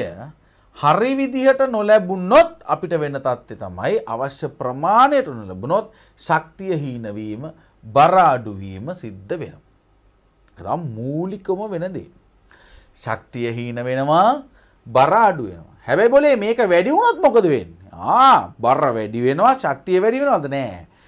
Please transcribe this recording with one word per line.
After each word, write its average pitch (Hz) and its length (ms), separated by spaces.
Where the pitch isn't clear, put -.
හරි 180 340
විදිහට 269 520
නොලැබුණොත් 214 1000
අපිට 147 300
වෙන 147 220
තත්ත්වය 127 420
තමයි 101 460
අවශ්‍ය 135 460
ප්‍රමාණයට 185 800
නොලැබුණොත් 120 640
ශක්තිය 175 540
හීන 127 360
වීම, 107 320
බර 139 320
අඩු 127 380
වීම 98 380
සිද්ධ 101 380
වෙනවා. 160 300
ඒක - 100
තමයි 139 300
මූලිකම 170 800
වෙන 180 220
දේ. 185 200
ශක්තිය 117 600
හීන 120 240
වෙනවා, 147 680
බර 131 280
අඩු 196 300
වෙනවා. 87 360
හැබැයි 185 300
බොලේ 285 260
මේක 220 220
වැඩි 185 320
වුණොත් 440 300
මොකද 233 240
වෙන්නේ? 131 320
ආ, 151 640
බර 123 260
වැඩි 110 280
වෙනවා, 160 340
ශක්තිය 180 460
වැඩි 233 200
වෙනවද? 214 280
නෑ. 117 380